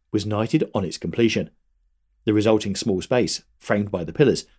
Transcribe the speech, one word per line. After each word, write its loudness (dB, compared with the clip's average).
was -2
knighted 0
on 0
its -6
completion. -2
The 2
resulting 2
small -2
space, -2
framed -2
by -4
the -8
pillars, 2